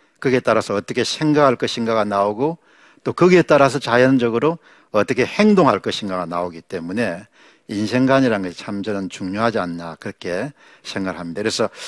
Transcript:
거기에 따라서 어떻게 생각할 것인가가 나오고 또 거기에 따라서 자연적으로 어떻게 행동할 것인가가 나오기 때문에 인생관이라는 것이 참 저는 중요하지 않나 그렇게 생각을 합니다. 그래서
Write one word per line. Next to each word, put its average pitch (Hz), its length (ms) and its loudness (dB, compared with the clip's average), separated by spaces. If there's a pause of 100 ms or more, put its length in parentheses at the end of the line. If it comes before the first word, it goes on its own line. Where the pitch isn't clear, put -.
(200)
거기에 127 180 2
따라서 110 380 0
어떻게 113 260 -4
생각할 147 540 2
것인가가 113 480 -2
나오고 104 540 -2 (440)
또 127 100 -4
거기에 175 300 6
따라서 139 380 4
자연적으로 123 760 2 (360)
어떻게 110 340 0
행동할 185 540 4
것인가가 95 460 -6
나오기 87 340 -6
때문에 92 680 -6 (420)
인생관이라는 113 840 0
것이 85 80 -16
참 101 240 -8
저는 98 280 -6
중요하지 104 500 -4
않나 85 400 -8
그렇게 98 520 -8 (300)
생각을 95 380 -8
합니다. 85 200 -8
그래서 107 300 -2 (180)